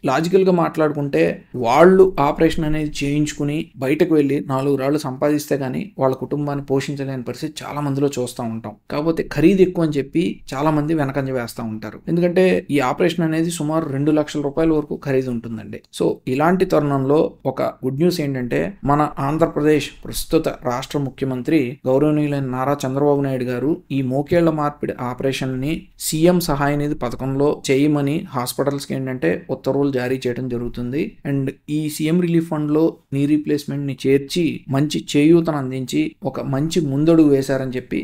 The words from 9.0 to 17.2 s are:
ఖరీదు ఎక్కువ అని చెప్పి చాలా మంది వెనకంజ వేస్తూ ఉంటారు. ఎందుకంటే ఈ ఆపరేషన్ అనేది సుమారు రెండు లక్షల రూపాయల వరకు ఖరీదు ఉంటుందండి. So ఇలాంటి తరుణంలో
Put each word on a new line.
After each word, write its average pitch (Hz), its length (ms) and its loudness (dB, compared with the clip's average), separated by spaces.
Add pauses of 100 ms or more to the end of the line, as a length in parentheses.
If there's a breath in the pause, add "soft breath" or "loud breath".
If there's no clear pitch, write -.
ఖరీదు 185 320 6
ఎక్కువ 180 200 -2
అని 147 120 -2
చెప్పి 139 240 -2 (300)
చాలా 143 240 0
మంది 147 240 0
వెనకంజ 135 380 -2
వేస్తూ 120 340 -8
ఉంటారు. 107 260 -10 (140)
ఎందుకంటే 175 320 4 (320)
ఈ - 20 4 (120)
ఆపరేషన్ 170 360 0
అనేది 165 320 0
సుమారు 156 260 0 (120)
రెండు 147 220 2
లక్షల 147 300 -2
రూపాయల 160 300 0
వరకు 147 180 -4 (100)
ఖరీదు 131 280 0
ఉంటుందండి. 113 460 -10 (180)
So 175 80 0 (280)
ఇలాంటి 175 380 2
తరుణంలో 143 480 2 (320)